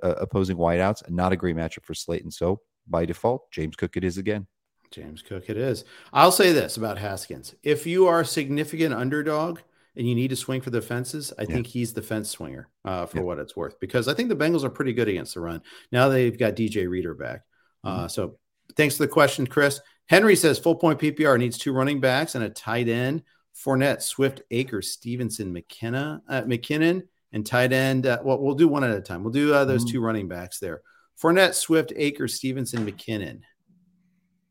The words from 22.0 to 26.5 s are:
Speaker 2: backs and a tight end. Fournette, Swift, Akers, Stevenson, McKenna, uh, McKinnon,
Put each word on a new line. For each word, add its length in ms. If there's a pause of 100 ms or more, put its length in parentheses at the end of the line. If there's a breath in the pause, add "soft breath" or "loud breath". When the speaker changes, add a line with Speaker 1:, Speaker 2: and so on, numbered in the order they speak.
Speaker 2:
backs 340
and 100
a 60
tight 380
end. 340 (320)
Fournette, 480
Swift, 480
Akers, 400
Stevenson, 640
McKenna, 760
uh, 140
McKinnon, 600 (300)